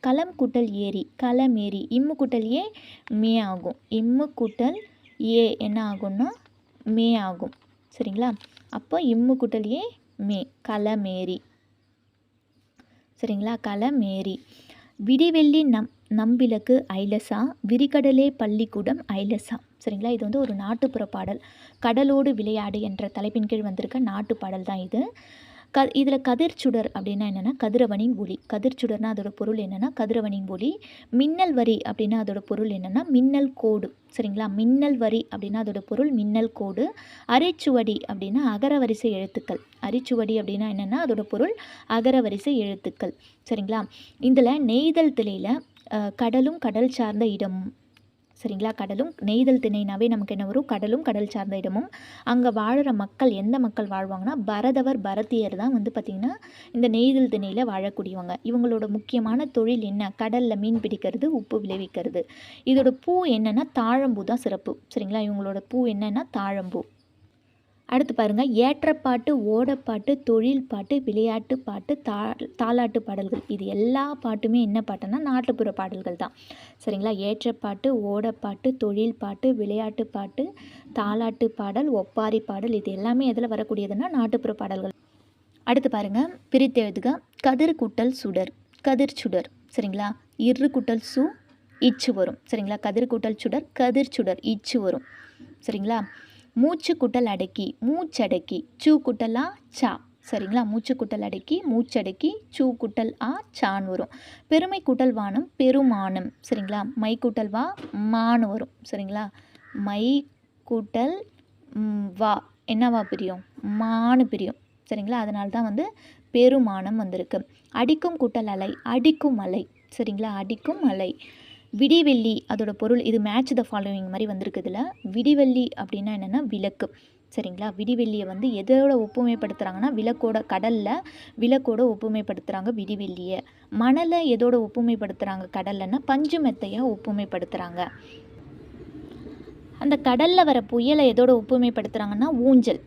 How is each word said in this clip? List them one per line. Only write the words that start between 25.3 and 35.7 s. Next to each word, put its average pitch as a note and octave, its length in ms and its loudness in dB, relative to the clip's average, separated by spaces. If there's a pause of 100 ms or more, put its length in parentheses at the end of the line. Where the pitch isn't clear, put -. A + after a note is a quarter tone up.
க-, C4+ 160 4
இதுல C4+ 340 2
கதிர்ச்சுடர் B3 680 0
அப்படின்னா G3+ 340 -4
என்னன்னா G3 280 -2
கதிரவனின் A3+ 600 2
ஒளி. F#3+ 220 -8 (140)
கதிர்ச்சுடர்னா A3 600 -2
அதோட G#3 140 -6
பொருள் G#3 280 -4
என்னன்னா G3 320 -4 (120)
கதிரவனின் G#3+ 460 -2
ஒளி. G#3+ 340 -4 (300)
மின்னல் D#4 420 4
வரி A#3 360 4
அப்படின்னா G#3+ 340 0
அதோட G3+ 160 -4
பொருள் G#3 300 -4
என்னன்னா G3 400 -2
மின்னல் C4+ 460 4
கோடு. G#3+ 400 0 (220)
சரிங்களா? G#3+ 340 -4
மின்னல் B3+ 460 4
வரி A3+ 340 0
அப்படின்னா G3+ 240 -6
அதோட G#3 240 -2